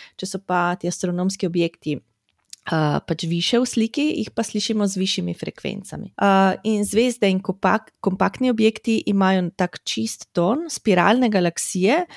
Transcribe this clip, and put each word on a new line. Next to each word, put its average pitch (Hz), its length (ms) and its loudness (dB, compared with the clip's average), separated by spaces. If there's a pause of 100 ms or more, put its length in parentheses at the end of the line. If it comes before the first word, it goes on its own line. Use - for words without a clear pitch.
(160)
če 190 100 -8
so 190 120 -8
pa 175 380 0
ti 175 120 -6
astronomski 180 580 -2
objekti, 170 520 -2
eh, - 1080 -4
pač 160 180 -4
višje 170 360 0
v 254 60 2
sliki, 233 400 -2 (140)
jih 214 100 -8
pa - 120 -4
slišimo 214 440 -2
z 196 100 -4
višjimi 185 380 -2
frekvencami. - 840 -10
Eh, 190 440 4
in 214 200 0
zvezde 214 460 2
in 185 100 0
kompak-, 190 600 -2
kompaktni 190 500 0
objekti 220 560 0
imajo 190 500 2
tak - 280 -2
čist - 480 -6
ton, 247 360 0
spiralne 214 600 2
galaksije 196 760 0 (120)